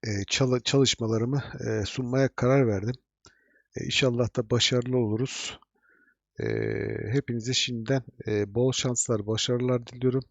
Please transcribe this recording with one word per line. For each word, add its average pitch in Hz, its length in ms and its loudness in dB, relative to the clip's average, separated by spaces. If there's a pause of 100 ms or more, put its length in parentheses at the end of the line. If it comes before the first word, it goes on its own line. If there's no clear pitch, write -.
e, 113 60 -4 (180)
çala-, 127 320 2
çalışmalarımı, 120 840 2 (240)
e, 110 180 0
sunmaya 131 500 0
karar 131 320 4
verdim. 107 280 0 (800)
E, - 100 -4
inşallah 123 500 0
da 113 140 -2
başarılı 123 480 2
oluruz. 117 640 -2 (800)
E, 55 60 -4 (680)
hepinize 120 420 -2
şimdiden, 123 500 -2 (240)
e, 104 260 0
bol 123 180 2
şanslar, 117 560 -2
başarılar 120 600 0
diliyorum. 127 440 0